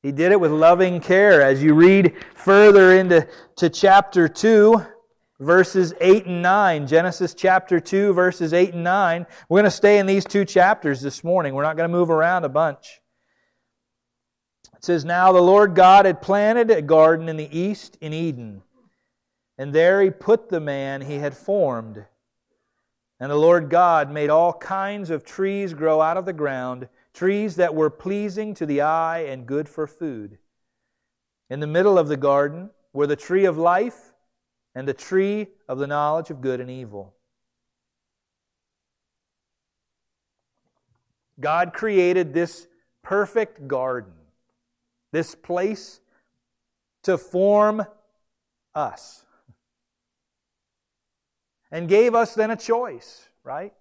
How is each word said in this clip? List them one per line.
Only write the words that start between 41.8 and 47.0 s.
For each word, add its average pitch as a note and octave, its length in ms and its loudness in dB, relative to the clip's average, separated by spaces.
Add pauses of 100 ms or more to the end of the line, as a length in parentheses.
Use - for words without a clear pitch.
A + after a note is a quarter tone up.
this E3+ 360 -6 (340)
perfect G3+ 640 -6
garden, B2+ 480 -8 (960)
this D#3+ 240 -8
place F#3+ 640 -10 (1040)